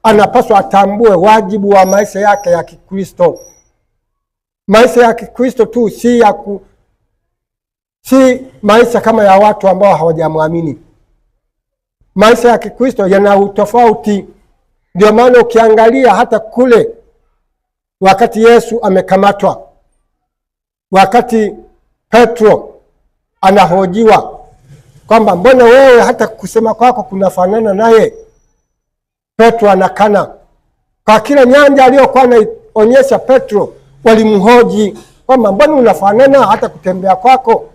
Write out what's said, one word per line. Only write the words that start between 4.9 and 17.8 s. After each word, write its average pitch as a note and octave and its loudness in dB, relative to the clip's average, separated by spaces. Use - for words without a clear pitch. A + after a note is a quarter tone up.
ya A3+ 0
Kikristo A#3 -6
tu A#3 -4
si A#3+ -2
ya G#3 2
ku-, G3+ -12
si C4 0
maisha A#3 0
kama A3 -2
ya F#3+ 4
watu G#3 0
ambao F#3 0
hawajamwamini. D#3 -4
Maisha A#3 2
ya A3+ 0
Kikristo G#3+ -6
yana G3+ 0
utofauti. G#3 -2
Ndio G#3+ 2
maana B3 4
ukiangalia A3+ 2
hata A3 -2
kule A#3+ 0